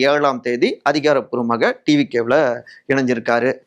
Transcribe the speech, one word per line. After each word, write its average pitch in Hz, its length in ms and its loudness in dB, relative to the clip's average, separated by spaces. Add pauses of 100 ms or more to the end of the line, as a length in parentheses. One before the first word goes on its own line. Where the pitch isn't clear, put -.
ஏழாம் 139 380 2
தேதி 123 280 -2 (160)
அதிகாரப்பூர்வமாக 135 880 0 (100)
டி 151 140 0
வி 143 100 2
கேவுல 117 300 -2 (520)
இணைஞ்சிருக்காரு 123 600 0 (180)